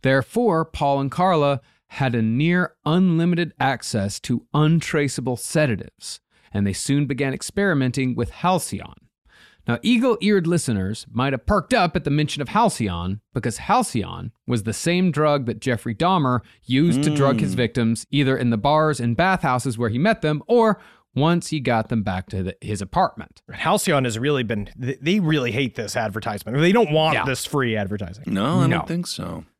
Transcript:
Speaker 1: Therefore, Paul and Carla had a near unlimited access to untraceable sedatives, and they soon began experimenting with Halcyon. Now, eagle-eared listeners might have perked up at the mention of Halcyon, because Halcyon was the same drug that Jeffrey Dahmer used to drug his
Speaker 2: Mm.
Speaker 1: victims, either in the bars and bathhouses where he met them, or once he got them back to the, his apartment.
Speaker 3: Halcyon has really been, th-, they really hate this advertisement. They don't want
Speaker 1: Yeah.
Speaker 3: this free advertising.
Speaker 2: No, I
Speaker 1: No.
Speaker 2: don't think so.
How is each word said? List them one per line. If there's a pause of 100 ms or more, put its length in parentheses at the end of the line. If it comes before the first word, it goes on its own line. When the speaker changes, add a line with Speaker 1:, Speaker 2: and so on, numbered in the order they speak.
Speaker 1:
Therefore,
Paul
and
Carla (260)
had
a
near (100)
unlimited
access
to
untraceable
sedatives, (320)
and
they
soon
began
experimenting
with
Halcyon. (760)
Now,
eagle-eared
listeners
might
have
perked
up
at
the
mention
of
Halcyon, (140)
because
Halcyon (160)
was
the
same
drug
that
Jeffrey
Dahmer (240)
used
to
drug
his
Speaker 2:
Mm.
Speaker 1:
victims,
either
in
the
bars
and
bathhouses
where
he
met
them,
or (360)
once
he
got
them
back
to
the,
his
apartment. (100)
Speaker 3:
Halcyon
has
really
been, (100)
th-,
they
really
hate
this
advertisement.
They
don't
want
Speaker 1:
Yeah.
Speaker 3:
this
free
advertising.
Speaker 2:
No,
I
Speaker 1:
No.
Speaker 2:
don't
think
so. (160)